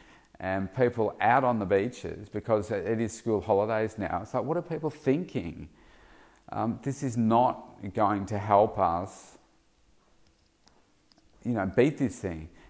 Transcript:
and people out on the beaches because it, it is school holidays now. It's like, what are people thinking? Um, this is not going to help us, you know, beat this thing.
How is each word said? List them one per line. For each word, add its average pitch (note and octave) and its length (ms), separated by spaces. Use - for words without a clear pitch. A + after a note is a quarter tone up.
and F#2+ 380
people A#2+ 440
out B2 220
on A#2+ 160
the G2+ 80
beaches G2 640
because G#2+ 420
it, G2 160
it A2 140
is A2 120
school G#2+ 280
holidays G#2+ 580
now. F2 240
It's - 100
like, A#2 120
what D#3+ 120
are F3 60
people D#3 280
thinking? B2 760
Um, A2 340
this C3+ 180
is A#2+ 140
not A#2 680
going G2+ 320
to G#2 120
help G#2 400
us, F2 600
you A#2+ 100
know, G2 120
beat B2+ 320
this B2 220
thing. D#2+ 280